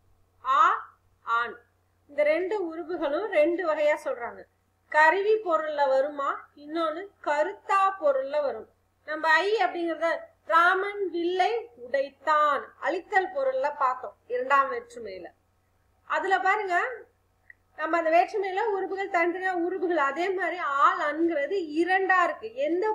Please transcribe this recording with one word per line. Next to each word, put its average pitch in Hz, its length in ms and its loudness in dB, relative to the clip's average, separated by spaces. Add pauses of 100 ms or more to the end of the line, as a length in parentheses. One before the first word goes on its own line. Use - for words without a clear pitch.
(440)
ஆ, 269 160 4 (680)
ஆண் 233 300 -2 (540)
இந்த 285 120 0 (100)
ரெண்டு 381 260 -2 (100)
உருபுகளும் 320 600 -4 (100)
ரெண்டு 339 280 2
வகையா 302 380 2
சொல்றாங்க. 233 380 -8 (500)
கருவி 359 460 4
பொருள்ல 311 480 0
வருமா, 277 440 0 (260)
இன்னொன்னு 311 460 -4 (180)
கருத்தா 370 600 0 (140)
பொருள்ல 277 460 0
வரும். 226 280 -4 (400)
நம்ம 311 160 -4 (120)
ஐ 359 120 0 (100)
அப்படிங்கறத 339 500 -2 (360)
ராமன் 381 640 2
வில்லை 359 440 0 (240)
உடைத்தான், 277 880 0 (140)
அழித்தல் 370 540 -2
பொருள்ல 262 340 -2 (100)
பார்த்தோம் - 400 -2 (100)
இரண்டாம் 262 440 0
வேற்றுமையில. 220 560 -10 (840)
அதுல 349 280 0
பாருங்க, 381 380 0 (1000)
நம்ம 320 220 -2
அந்த 320 120 0
வேற்றுமையில 370 580 2
உருபுகள் 381 460 -4
தனித்தனியா 359 440 0
உருபுகள், 349 440 -2
அதே 285 260 -2
மாதிரி 359 300 -4 (180)
ஆல் 349 260 2
அன்கிறது 311 540 -2 (180)
இரண்டா 370 460 2
இருக்கு. 294 280 -2 (120)
எந்த 339 340 0